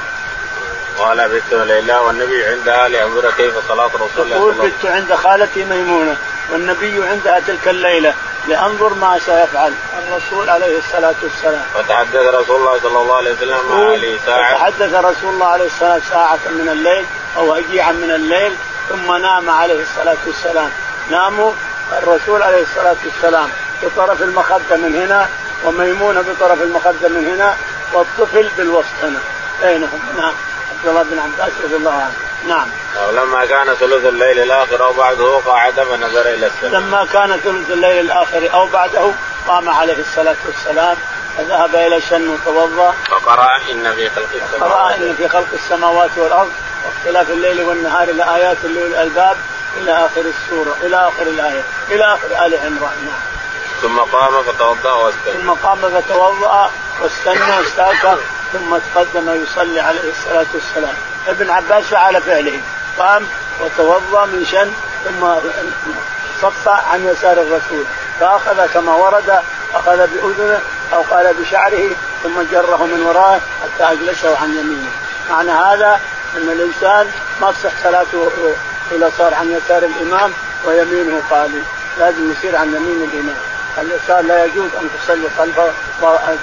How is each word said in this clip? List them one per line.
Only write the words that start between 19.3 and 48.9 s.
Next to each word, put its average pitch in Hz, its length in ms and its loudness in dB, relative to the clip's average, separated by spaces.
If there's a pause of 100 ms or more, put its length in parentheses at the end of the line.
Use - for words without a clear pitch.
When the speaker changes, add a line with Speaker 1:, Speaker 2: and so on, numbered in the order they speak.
Speaker 2:
عليه 160 320 2
الصلاة 160 340 -2 (100)
والسلام". 160 440 -2 (400)
ناموا 202 420 2 (400)
الرسول 175 500 2
عليه 185 200 4
الصلاة 175 420 0
والسلام 160 440 0 (340)
بطرف 180 400 0
المخدة 180 540 2
من 165 260 0
هنا، 196 260 2 (360)
وميمونة 180 560 0
بطرف 180 420 2
المخدة 170 460 0
من 165 260 -2
هنا، 196 220 2 (360)
والطفل 175 560 2 (100)
بالوسط 170 280 2 (160)
هنا 147 160 -2 (440)
بينهم. 160 380 0 (180)
نعم. 160 140 -2 (380)
عبد - 180 -6
الله 165 140 2
بن 160 160 -4
عباس 151 340 -4 (120)
رضي 156 120 -2
الله 156 160 0
عنه. 135 200 -2 (360)
نعم. 156 180 2 (420)
Speaker 1:
"ولما 127 380 0
كان 135 280 2
ثلث 127 320 2
الليل 123 320 4
الآخر 123 460 2
أو 127 80 4
بعده 127 540 2
قعد 123 280 4
فنظر 120 460 0
إلى 117 260 0
السماء". 156 340 -2
Speaker 2:
لما 196 320 0
كان 196 320 2
ثلث 185 260 -2
الليل 180 300 4
الآخر 170 520 0
أو 185 140 4
بعده 185 460 2 (360)
قام 175 200 2
عليه 160 300 2
الصلاة 156 380 0 (100)
والسلام 160 500 0 (420)
فذهب 165 360 0
إلى 170 220 4
الشن 165 320 0
وتوضأ. 165 640 2 (160)
Speaker 1:
فقرأ: 127 460 4 (140)
"إن 117 240 -2
في 110 160 -2
خلق 107 240 -4
السماوات". 123 380 -2
Speaker 2:
فقرأ: 190 220 2
"إن 175 240 -2
في 170 100 0
خلق 175 240 0
السماوات 170 640 0
والأرض 175 340 2 (340)
واختلاف 175 460 0
الليل 175 320 0
والنهار 170 500 0
لآيات 170 520 2
لأولي 170 220 -2
الألباب" 170 500 2 (460)